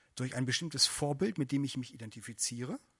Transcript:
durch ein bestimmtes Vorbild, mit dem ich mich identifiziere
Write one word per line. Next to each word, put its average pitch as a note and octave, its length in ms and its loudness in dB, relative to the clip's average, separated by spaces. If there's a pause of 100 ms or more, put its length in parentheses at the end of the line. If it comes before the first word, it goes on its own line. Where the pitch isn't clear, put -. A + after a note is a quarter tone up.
(160)
durch B2+ 180 -2
ein B2+ 100 2
bestimmtes C3+ 420 2
Vorbild, D3 520 2
mit C3+ 140 0
dem C#3 120 4
ich C3 120 -4
mich B2+ 180 -4
identifiziere A#2 840 -6 (200)